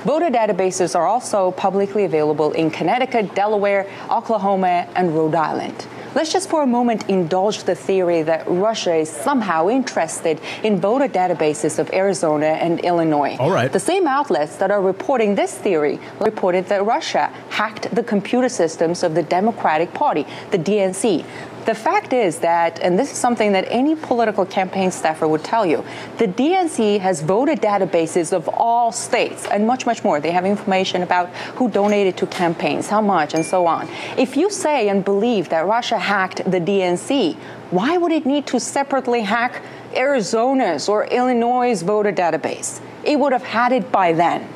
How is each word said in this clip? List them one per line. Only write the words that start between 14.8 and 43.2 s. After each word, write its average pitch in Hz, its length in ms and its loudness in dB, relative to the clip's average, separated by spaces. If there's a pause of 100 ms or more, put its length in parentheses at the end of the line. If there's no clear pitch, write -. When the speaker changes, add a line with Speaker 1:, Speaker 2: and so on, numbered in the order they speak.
Speaker 1:
reporting 202 540 0
this 330 200 -2
theory 156 460 0 (180)
reported 190 480 0
that 202 180 0
Russia 220 460 0 (180)
hacked - 460 -4
the 226 80 0
computer 240 460 0
systems 170 540 0
of 165 120 0
the 170 80 2
Democratic 175 680 0
Party, 214 320 0 (260)
the 208 60 0
D 196 240 0
N 190 120 0
C. 196 300 0 (420)
The 226 80 0
fact 359 380 0
is 220 280 2
that, 170 420 0
and 180 180 2
this 277 100 0
is - 80 -10
something 226 360 2
that 190 160 2
any 285 260 2
political 226 500 0
campaign 185 460 -2
staffer 160 380 0
would 156 160 0
tell 226 200 2
you, 131 200 0 (320)
the 233 100 2
D 254 260 2
N 370 140 2
C 208 300 2
has 185 240 0
voter 226 340 2
databases 185 760 0
of 175 160 -2
all 233 420 2
states - 540 -2
and 208 200 0
much, 254 200 0
much 233 180 -2
more. 165 160 2
They 151 120 -2
have 180 140 0
information 190 580 0
about 180 260 0 (260)
who 247 140 2
donated 202 480 2
to 180 100 -2
campaigns, 170 600 -2
how 208 100 2
much, 185 340 0
and 160 120 0
so 180 200 2
on. 160 220 0 (300)
If 254 180 0
you 339 140 2
say 294 400 0
and 196 160 0
believe 202 440 0
that 160 160 0
Russia 226 320 0
hacked 185 540 -2
the 185 80 2
D 185 240 0
N 175 140 2
C, 226 400 0 (340)
why 226 240 0
would 339 160 2
it 320 140 0
need 277 220 0
to - 120 -2
separately 262 640 -2
hack 226 400 -2 (340)
Arizona's 240 920 0
or 208 160 2
Illinois' 247 760 0
voter 208 300 0
database? 160 720 -2 (240)
It 294 120 2
would 277 140 2